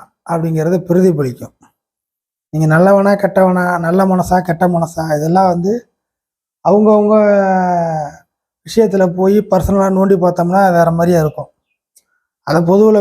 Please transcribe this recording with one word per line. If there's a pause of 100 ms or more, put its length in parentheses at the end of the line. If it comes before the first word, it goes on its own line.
(300)
அப்படிங்கிறது (100)
பிரதிபலிக்கும். (1000)
நீங்க
நல்லவனா, (100)
கெட்டவனா, (220)
நல்ல (120)
மனசா, (120)
கெட்ட (120)
மனசா, (120)
இதெல்லாம்
வந்து (920)
அவங்கவங்க (1500)
விஷயத்துல (140)
போய் (140)
பர்சனலா
நோண்டி
பார்த்தோம்னா (160)
வேற
மாதிரியா
இருக்கும். (960)
அதை (100)
பொதுவுல